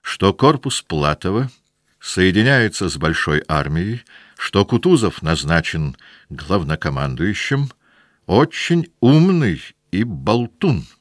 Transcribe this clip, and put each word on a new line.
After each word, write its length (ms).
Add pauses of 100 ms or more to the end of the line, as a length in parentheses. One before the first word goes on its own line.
что 320
корпус 480
Платова 680 (500)
соединяется 880
с 80
большой 500
армией, 580 (340)
что 260
Кутузов 560
назначен 800 (320)
главнокомандующим, 1400 (540)
очень 680 (100)
умный 600 (300)
и 120
болтун. 840 (140)